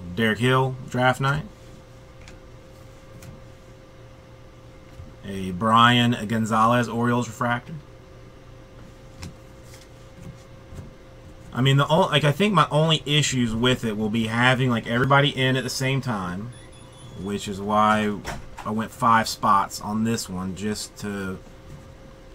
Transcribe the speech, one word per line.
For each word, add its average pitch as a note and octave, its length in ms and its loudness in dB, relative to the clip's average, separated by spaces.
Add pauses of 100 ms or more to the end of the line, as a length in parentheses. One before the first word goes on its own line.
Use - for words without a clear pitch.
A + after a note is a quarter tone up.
(160)
Derek A2 240 0
Hill, C3 360 2 (140)
draft B2+ 300 2
night. C#3 260 -2 (3750)
A F#2+ 260 -6
Brian A#2 760 6
Gonzalez, A2+ 600 2
Orioles A#2+ 400 -2
refractor. A#2+ 460 -4 (3750)
I A#2+ 80 -2
mean, C3+ 160 4
the C#3+ 100 4
o-, E3 200 4
like, C#3+ 160 2
I D3 80 4
think G3+ 220 0
my D#3 160 4
only D#3 360 2
issues C3 500 0
with B2 280 0
it G#2+ 140 -4
will A2 120 -2
be A2+ 180 0
having, B2+ 420 2
like, A2+ 160 -2
everybody C#3 440 2
in C3 260 0
at C3 80 -2
the B2+ 80 -6
same C3+ 300 -2
time, G#2 500 -6 (680)
which G2+ 280 -6
is G2 120 -8
why G#2+ 540 2 (520)
I - 40 -6
went A2 220 -4
five A2+ 380 2
spots G2+ 500 0
on G#2+ 240 -4
this A2+ 260 -2
one, F#2 260 -8
just G#2 420 -8
to G2 420 -8 (960)